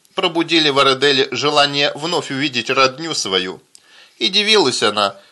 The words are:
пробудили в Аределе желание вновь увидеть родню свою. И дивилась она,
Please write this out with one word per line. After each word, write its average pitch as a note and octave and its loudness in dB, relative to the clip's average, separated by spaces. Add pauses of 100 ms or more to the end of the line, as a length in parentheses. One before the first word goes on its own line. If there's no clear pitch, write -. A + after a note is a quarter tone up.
(140)
пробудили E3 0
в C3+ 2
Аределе C3+ 2
желание C#3+ 0
вновь D3+ -4
увидеть C3 -4
родню C3 0
свою. F#2+ -4 (560)
И - -2
дивилась G3+ 2
она, G#2 0 (160)